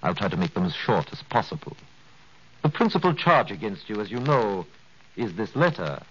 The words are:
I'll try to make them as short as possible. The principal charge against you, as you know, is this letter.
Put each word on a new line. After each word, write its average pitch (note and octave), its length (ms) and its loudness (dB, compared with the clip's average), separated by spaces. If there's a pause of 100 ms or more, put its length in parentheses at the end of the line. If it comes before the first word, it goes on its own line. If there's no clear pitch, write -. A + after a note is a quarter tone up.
I'll F2+ 120 0
try G2+ 140 -2
to E2+ 80 -2
make F2 180 0
them F2+ 100 0
as E2+ 100 0
short - 380 0
as - 100 -14
possible. - 540 -4 (840)
The - 60 2
principal F3+ 460 2
charge D3+ 360 4
against G2+ 380 -8
you, G#2 120 -4
as G#2 100 -4
you A#2 100 -6
know, A#2 460 2 (500)
is G#2 180 -4
this G2+ 220 -4
letter. F#2+ 540 0